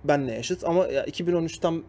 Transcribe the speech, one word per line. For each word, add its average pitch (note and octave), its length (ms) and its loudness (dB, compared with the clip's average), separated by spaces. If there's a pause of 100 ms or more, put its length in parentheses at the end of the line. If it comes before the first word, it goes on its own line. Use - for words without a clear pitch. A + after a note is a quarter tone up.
Benle C#3+ 280 2
yaşıt A#2+ 320 -4
ama F3 220 4
ya - 180 -2
iki E3+ 220 -4
bin F3 60 2
on E3+ 120 2
üçten E3 440 -2